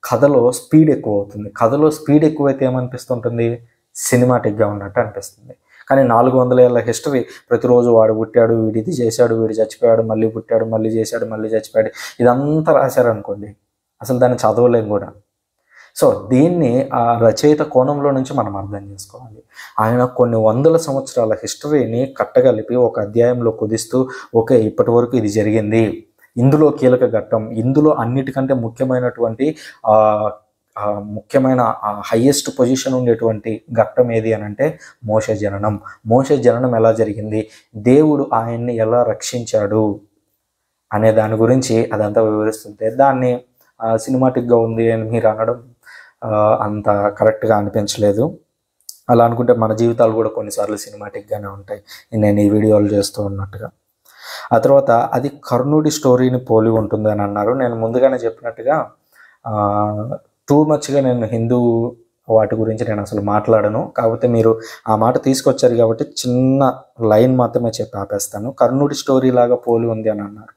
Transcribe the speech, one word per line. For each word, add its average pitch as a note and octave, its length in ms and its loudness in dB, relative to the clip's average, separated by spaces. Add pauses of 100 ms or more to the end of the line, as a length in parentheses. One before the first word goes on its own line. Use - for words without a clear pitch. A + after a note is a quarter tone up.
కథలో C3+ 480 2
స్పీడ్ D#3 380 2
ఎక్కువ A#2 240 -2
అవుతుంది. G#2 440 -8
కథలో C#3+ 340 2
స్పీడ్ D3+ 340 2
ఎక్కువైతే C#3+ 400 0
ఏమనిపిస్తుంటుంది? A#2+ 1000 -4 (280)
సినిమాటిక్‌గా A#2 720 0
ఉన్నట్టు G2+ 320 -6
అనిపిస్తుంది. - 560 -10 (340)
కానీ C#3 140 4
నాలుగు B2 340 4
వందల B2+ 240 4
ఏళ్ల B2 160 6
హిస్టరీ, A#2+ 480 -4 (240)
ప్రతిరోజు B2 400 2
వాడు A2 240 6
పుట్టాడు, A2+ 400 2
వీడు A2+ 240 0
ఇది A2+ 140 -4
చేశాడు, A#2+ 440 0
వీడు A2 180 -2
చచ్చిపోయాడు, A2 480 0
మళ్ళీ A2 280 -2
పుట్టాడు, A2 360 -4
మళ్ళీ A2+ 240 -2
చేశాడు, A2+ 360 -4
మళ్ళీ A2 240 -8
చచ్చిపోయాడు, A2 400 -2 (300)
ఇదంతా D3 540 2
రాశారనుకోండి, A2+ 840 -2 (460)
అసలు B2 180 -4
దాన్ని B2 180 2
చదవలేం A2+ 520 2
కూడా. G2 220 -4 (880)
So G#2 260 2
దీన్ని C3+ 680 2
ఆ A#2 260 0
రచయిత D3 400 4
కోణంలో C#3+ 520 0
నుంచి C3 220 -4
మనం G#2 240 -4
అర్థం G2+ 340 -12
చేసుకోవాలి. G#2+ 520 -20 (360)
ఆయన A#2+ 260 2
కొన్ని B2 320 0
వందల C3 400 2
సంవత్సరాల C3+ 560 -2
హిస్టరీని B2+ 840 -4
కట్టగలిపి B2+ 580 0
ఒక B2 240 0
అధ్యాయంలో A#2 520 0
కుదిస్తూ, A2+ 580 -4 (260)
ఓకే, A2+ 260 4
ఇప్పటి A2 300 0
వరకు A#2+ 260 2
ఇది G#2 120 0
జరిగింది, G#2+ 760 0 (320)
ఇందులో C#3+ 320 4
కీలక B2 480 2
ఘట్టం, A2 340 -4
ఇందులో C3+ 400 2
అన్నిటికంటే C3+ 600 -2
ముఖ్యమైనటువంటి, B2 1000 -4 (320)
ఆ, G#2+ 60 4 (840)
ఆ, G#2 140 -4
ముఖ్యమైన, G#2+ 680 -2
ఆ, G#2 440 -4
highest C3+ 540 0
position C3 340 0
ఉండేటువంటి A2+ 680 -2 (100)
ఘట్టం A#2 400 0
ఏది A2 220 0
అని G#2+ 100 -6
అంటే C3 360 -4 (260)
మోషే A2 300 -2
జననం. G2+ 440 -4 (280)
మోషే C3+ 300 2
జననం A#2+ 380 0
ఎలా A2+ 160 4
జరిగింది, G#2+ 580 -4 (260)
దేవుడు C#3 580 2
ఆయన్ని A#2 420 -4
ఎలా A2+ 280 2
రక్షించాడు G#2+ 960 -2 (920)
అనే A2 180 2
దాని G#2+ 220 0
గురించి A2+ 600 2
అదంతా G#2+ 280 0
వివరిస్తుంటే G#2+ 680 -2
దాన్ని, B2+ 520 0 (400)
ఆ, A2+ 160 0
సినిమాటిక్‌గా B2+ 600 0
ఉంది A2+ 340 0
అని A2+ 120 -2
మీరు A2 240 -2
అనడం, A2+ 360 -2 (600)
ఆ, G#2+ 380 2
అంత G#2 460 -2
కరెక్ట్‌గా A2 500 0
అనిపించలేదు. G#2 800 -2 (720)
అలా A#2 160 6
అనుకుంటే A#2+ 280 0
మన A2 200 0
జీవితాలు A#2 380 2
కూడా A2 180 -2
కొన్నిసార్లు G#2 480 -8
సినిమాటిక్‌గానే G#2 680 -12
ఉంటాయి, G2 340 -14 (320)
నేను G#2 260 2
ఈ G#2 100 4
వీడియోలు G#2+ 380 2
చేస్తూ G2+ 360 -4
ఉన్నట్టుగా. G2 460 -10 (840)
ఆ A#2 40 4
తర్వాత C3+ 340 4
అది B2 400 0 (180)
కర్ణుడి D3 420 0
స్టోరీని B2+ 480 2
పోలి A2+ 300 2
ఉంటుంది G#2+ 420 0
అని G#2 100 -2
అన్నారు. G#2 300 -2
నేను B2+ 240 -2
ముందుగానే B2 420 0
చెప్పినట్టుగా, A#2 760 -4 (560)
ఆ, A2+ 60 -6 (1000)
too D3 160 4
మచ్‌గా D3 340 -2
నేను B2 240 -2
హిందూ A#2 720 0 (340)
వాటి A2 260 2
గురించి A2 320 -4
నేను G#2 140 -4
అసలు G2+ 200 -6
మాట్లాడను. G#2+ 760 0
కాకపోతే A2+ 300 -2
మీరు A2+ 340 2 (260)
ఆ A2 80 2
మాట A#2 280 0
తీసుకొచ్చారు C3 520 0
కాబట్టి A2+ 280 0
చిన్న C3 760 0 (220)
లైన్ A2+ 340 4
మాత్రమే A#2+ 340 0
చెప్పి G#2+ 280 -10
ఆపేస్తాను. G2+ 540 -8
కర్ణుడి C#3 440 0
స్టోరీ C3 360 0
లాగా B2 240 2
పోలి A#2 320 -2
ఉంది A2 220 -4
అని G#2 120 -4
అన్నారు. G#2 360 -16